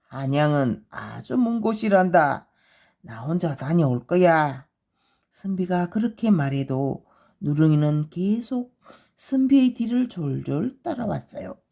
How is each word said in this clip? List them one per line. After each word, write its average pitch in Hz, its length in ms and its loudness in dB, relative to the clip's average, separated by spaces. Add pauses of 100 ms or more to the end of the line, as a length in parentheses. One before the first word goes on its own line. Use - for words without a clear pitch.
한양은 139 840 0
아주 113 460 -10
먼 233 240 0
곳이란다. 185 880 0 (520)
나 113 220 -16
혼자 160 340 -4
다녀올 139 500 0
거야." 160 600 2 (640)
선비가 180 600 -4
그렇게 220 400 -2
말해도 139 760 0 (360)
누룽이는 151 680 2
계속 233 680 -4 (400)
선비의 262 580 2
뒤를 240 340 0
졸졸 143 760 -4
따라왔어요. 214 720 -8 (160)